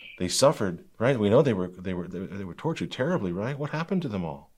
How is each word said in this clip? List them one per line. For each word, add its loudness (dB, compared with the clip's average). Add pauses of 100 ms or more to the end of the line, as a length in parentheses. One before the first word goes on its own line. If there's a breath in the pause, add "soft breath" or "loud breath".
(180)
they -2
suffered, 2 (140)
right? 4
We 4
know 10
they 4
were, 0
they -8
were, -6
they, -10
they -10
were -10
tortured -4
terribly, -2
right? -4
What -6
happened -2
to -6
them -4
all? -10